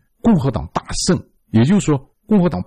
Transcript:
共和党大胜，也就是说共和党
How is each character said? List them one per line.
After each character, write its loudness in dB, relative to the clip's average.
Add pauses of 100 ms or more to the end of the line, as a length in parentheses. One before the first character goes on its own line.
(220)
共 2
和 0
党 -8
大 -6 (240)
胜， 0 (300)
也 4
就 2
是 -4
说 0 (280)
共 2
和 0
党 -6